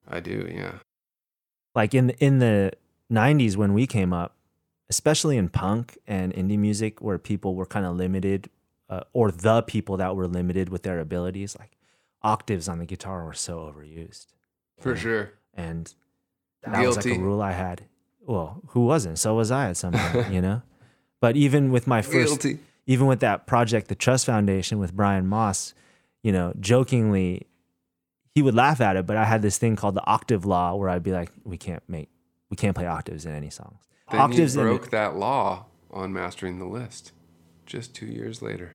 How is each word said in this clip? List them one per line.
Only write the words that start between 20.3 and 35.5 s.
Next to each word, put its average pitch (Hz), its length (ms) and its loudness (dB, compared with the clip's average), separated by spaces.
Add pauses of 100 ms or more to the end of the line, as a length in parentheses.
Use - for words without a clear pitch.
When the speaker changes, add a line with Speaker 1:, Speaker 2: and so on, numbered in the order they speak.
Speaker 1:
<laughs> - 0 -
Speaker 2:
you 92 100 0
know? 101 200 0 (580)
But 117 160 4
even 143 340 4
with 120 160 2
my 120 160 2
first, 151 400 2
Speaker 1:
Guilty. 143 160 -2 (280)
Speaker 2:
even 131 200 4
with 131 140 4
that 104 260 0
project, 117 420 2
the 101 60 -4
Trust 127 320 2
Foundation 104 520 2
with 90 180 -4
Brian 98 300 2
Moss, 101 480 0 (480)
you 110 100 2
know, 90 260 0
jokingly, 104 880 2 (880)
he 151 80 6
would 131 120 4
laugh 123 260 4
at 98 160 4
it, 92 100 0
but 104 100 -2
I 110 80 4
had 110 180 2
this 104 160 0
thing 113 180 2
called 101 180 -2
the 101 120 -4
octave 107 380 0
law 90 300 0
where 98 140 -2
I'd 90 140 -2
be 95 100 -2
like, 87 180 -4 (140)
"We 92 120 -10
can't 85 320 -12
make, 78 200 -10 (420)
we 101 60 -6
can't 98 180 0
play 90 120 -4
octaves 80 380 -8
in 82 80 -10
any 76 180 -10
songs." - 300 -20 (300)
Speaker 1:
Then - 100 0
Speaker 2:
Octaves 135 340 4
Speaker 1:
you 143 80 2
Speaker 2:
in 117 40 2
Speaker 1:
broke - 240 0
that 104 260 0
law 98 500 -2 (240)